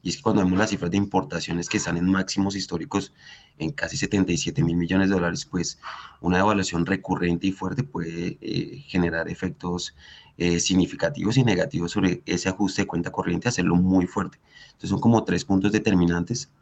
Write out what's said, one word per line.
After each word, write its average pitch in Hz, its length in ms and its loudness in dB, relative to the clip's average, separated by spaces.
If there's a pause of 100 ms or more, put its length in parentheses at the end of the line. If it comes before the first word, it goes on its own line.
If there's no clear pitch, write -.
Y 90 80 -4
es - 60 -4
que - 60 -20
cuando 104 220 2
vemos 90 120 4
las 110 140 2
cifras 90 220 -2
de 98 60 2
importaciones 87 680 -2
que 107 100 0
están 87 180 -2
en 90 120 2
máximos 98 460 0
históricos, 92 580 -4 (460)
en 80 140 -4
casi - 240 -6
setenta 95 340 0
y 85 60 2
siete 78 260 -2
mil 85 140 2
millones 92 320 2
de 98 80 2
dólares, 85 340 -2
pues, 87 300 -4 (400)
una 90 160 2
devaluación 95 500 2
recurrente 90 640 0
y 98 40 0
fuerte 92 300 -4
puede, 85 580 -6
eh, - 460 -6
generar 82 420 0
efectos, 87 680 -6 (420)
eh, 87 220 2
significativos 92 760 0
y 135 60 6
negativos 85 480 2
sobre 92 340 0
ese 87 240 -2
ajuste 98 340 -2
de 95 40 0
cuenta 85 240 -4
corriente, 87 380 -2
hacerlo 87 260 0
muy 90 320 4
fuerte. - 320 -6 (280)
Entonces - 240 -12
son 98 100 0
como 113 240 4
tres 87 200 0
puntos 98 280 2
determinantes 90 880 2